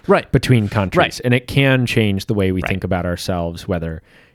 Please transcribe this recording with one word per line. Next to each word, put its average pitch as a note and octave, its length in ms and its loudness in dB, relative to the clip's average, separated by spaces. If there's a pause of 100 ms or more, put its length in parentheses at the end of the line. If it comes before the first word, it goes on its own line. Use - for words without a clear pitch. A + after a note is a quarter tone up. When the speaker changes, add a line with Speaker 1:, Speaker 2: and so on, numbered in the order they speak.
Speaker 1:
Right. F#3 260 2
Speaker 2:
between A#2+ 360 4
countries. G2+ 300 -2
Speaker 1:
Right. C#3+ 260 0
Speaker 2:
And B2 100 2
it B2+ 120 -2
can C3 380 2
change G#2 420 0
the A2+ 80 -2
way F#2+ 180 0
we F#2 100 -2
Speaker 1:
Right. - 80 -4
Speaker 2:
think F#2+ 140 -4
about F2+ 200 -2
ourselves, F2 640 -4
whether E2 340 -4 (320)